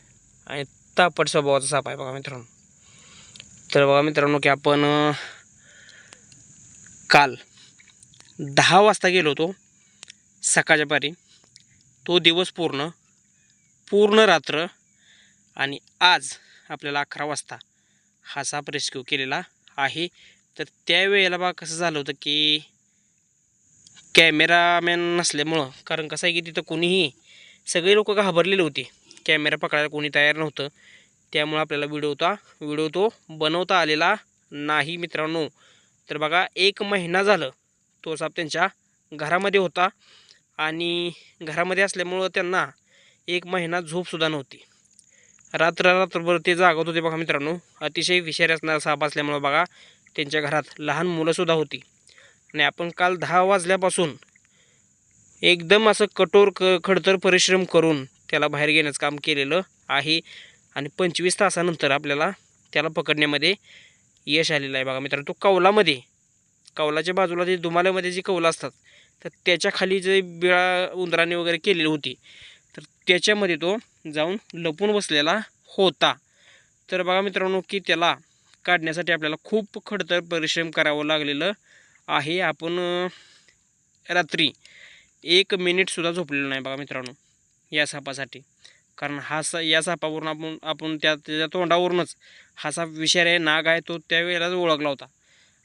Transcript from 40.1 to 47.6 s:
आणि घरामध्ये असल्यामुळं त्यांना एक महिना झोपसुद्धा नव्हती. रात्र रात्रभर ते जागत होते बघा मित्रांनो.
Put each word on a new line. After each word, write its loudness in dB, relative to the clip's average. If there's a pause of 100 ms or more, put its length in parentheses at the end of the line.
आणि -4 (300)
घरामध्ये 0
असल्यामुळं -2
त्यांना 0 (600)
एक -4
महिना -4
झोपसुद्धा -4
नव्हती. -6 (920)
रात्र 2
रात्रभर 0
ते 2
जागत 2
होते -2
बघा -2
मित्रांनो. -2 (240)